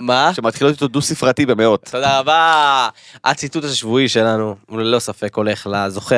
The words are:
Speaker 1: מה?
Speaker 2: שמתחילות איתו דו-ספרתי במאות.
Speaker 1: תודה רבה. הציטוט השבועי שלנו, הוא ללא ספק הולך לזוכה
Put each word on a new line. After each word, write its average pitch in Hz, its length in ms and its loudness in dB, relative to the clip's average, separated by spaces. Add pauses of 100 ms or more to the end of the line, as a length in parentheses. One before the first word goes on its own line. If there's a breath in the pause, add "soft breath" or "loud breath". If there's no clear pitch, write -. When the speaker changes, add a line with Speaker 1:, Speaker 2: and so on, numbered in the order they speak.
Speaker 1:
מה? 131 340 2
Speaker 2:
שמתחילות 139 380 0
איתו 143 160 -2
דו-ספרתי 131 580 0
במאות. 110 440 2
Speaker 1:
תודה 135 280 0
רבה. 147 720 2 (360 loud breath)
הציטוט 143 400 -2
השבועי 127 440 0
שלנו, 110 480 0 (120)
הוא 110 120 -10
ללא 117 180 0
ספק 104 380 -8
הולך 104 340 -4
לזוכה 101 480 -2